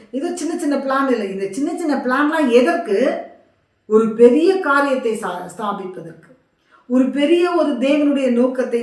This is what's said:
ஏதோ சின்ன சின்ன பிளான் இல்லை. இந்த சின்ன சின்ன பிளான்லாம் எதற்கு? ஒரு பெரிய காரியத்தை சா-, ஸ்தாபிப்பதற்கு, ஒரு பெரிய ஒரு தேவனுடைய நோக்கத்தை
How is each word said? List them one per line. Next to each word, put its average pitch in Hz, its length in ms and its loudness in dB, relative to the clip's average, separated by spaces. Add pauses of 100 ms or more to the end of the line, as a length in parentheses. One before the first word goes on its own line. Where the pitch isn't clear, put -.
(100)
ஏதோ 349 260 -6
சின்ன 320 220 -6
சின்ன 285 180 -2
பிளான் 269 340 -2
இல்லை. 202 220 -2
இந்த 190 180 -6
சின்ன 302 260 -6
சின்ன 320 200 -2
பிளான்லாம் 294 520 0
எதற்கு? 233 720 2 (680)
ஒரு 214 280 2
பெரிய 302 460 6
காரியத்தை 269 540 0
சா-, 180 320 -8 (120)
ஸ்தாபிப்பதற்கு, 190 720 -10 (580)
ஒரு 254 220 2
பெரிய 339 400 2
ஒரு 320 220 0
தேவனுடைய 277 580 0
நோக்கத்தை 240 520 0